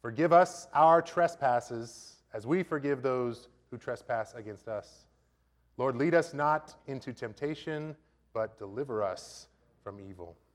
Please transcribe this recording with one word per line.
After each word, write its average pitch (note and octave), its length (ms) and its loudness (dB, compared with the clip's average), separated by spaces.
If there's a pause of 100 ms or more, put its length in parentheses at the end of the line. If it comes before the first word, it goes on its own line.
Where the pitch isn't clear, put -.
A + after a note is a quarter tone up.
Forgive B2 300 2
us - 420 6
our D#3+ 280 8
trespasses B2 1120 -2 (180)
as A2 140 -10
we F3 160 2
forgive C#3+ 380 -2
those B2 480 -2 (200)
who A#2+ 80 -12
trespass A#2 580 -6
against G#2+ 340 -14
us. - 360 -10 (720)
Lord, B2+ 220 -2
lead D#3+ 160 2
us D#3+ 200 2
not D3+ 420 -2 (120)
into C3+ 240 -10
temptation, D3+ 840 -8 (360)
but A2 260 -6
deliver G#2+ 460 -6
us - 440 -8 (360)
from G2+ 160 -14
evil. F2+ 380 -16 (180)